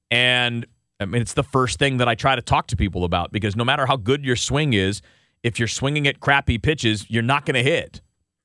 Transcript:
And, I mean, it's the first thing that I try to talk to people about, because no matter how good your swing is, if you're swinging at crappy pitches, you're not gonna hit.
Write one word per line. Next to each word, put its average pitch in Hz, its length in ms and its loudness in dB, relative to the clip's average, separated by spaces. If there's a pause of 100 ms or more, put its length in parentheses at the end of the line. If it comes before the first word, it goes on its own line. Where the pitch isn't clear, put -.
And, 120 560 2 (340)
I 101 60 -2
mean, 117 160 0
it's 110 120 -6
the 143 100 0
first 127 340 0
thing 135 200 2
that 120 100 2
I 113 80 2
try 135 200 2
to 120 60 -4
talk 143 260 0
to 101 100 -2
people 90 260 -2
about, 87 300 -2
because 101 240 -2
no 120 80 0
matter 135 200 0
how 135 120 2
good 131 260 0
your 123 140 0
swing 143 340 0
is, 98 300 0 (420)
if 117 160 -4
you're 117 80 0
swinging 143 400 -2
at - 140 -2
crappy 139 360 2
pitches, 110 520 0
you're 113 140 0
not 139 220 0
gonna 127 180 2
hit. - 380 -2 (440)